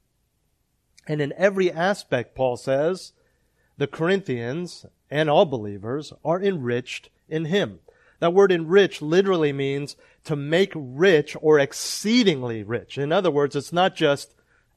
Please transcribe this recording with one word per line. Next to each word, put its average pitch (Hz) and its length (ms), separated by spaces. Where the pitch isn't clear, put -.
And 151 140
in 143 160
every 190 340
aspect, 160 640
Paul 127 220
says, 151 560
the 139 100
Corinthians 160 960
and 151 200
all 160 160
believers 113 680
are 170 180
enriched 127 680
in 160 160
him. 147 340
That 170 140
word 190 200
enrich 175 480
literally 165 500
means 139 460
to 156 140
make 165 360
rich 151 680
or 156 180
exceedingly 139 1040
rich. 104 340
In 143 140
other 185 180
words, 143 280
it's 139 160
not 180 200
just 143 400